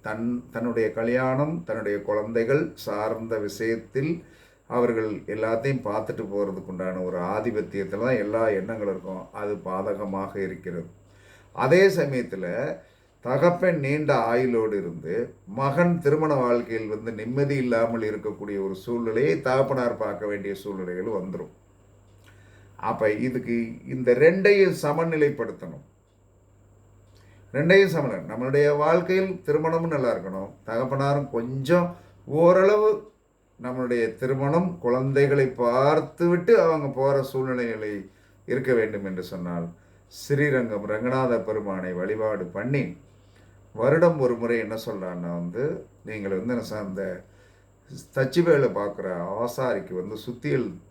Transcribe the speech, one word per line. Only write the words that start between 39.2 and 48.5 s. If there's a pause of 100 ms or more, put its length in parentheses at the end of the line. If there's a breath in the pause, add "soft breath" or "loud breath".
சொன்னால் (460 soft breath)
ஸ்ரீரங்கம்
ரங்கநாத
பெருமானை
வழிபாடு (100)
பண்ணி (920 soft breath)
வருடம்
ஒரு
முறை
என்ன (100)
சொல்றான்னா
வந்து (460)
நீங்கள்
வந்து
என்ன
சொ-,
அந்த (1120 soft breath)
தச்சுவேலை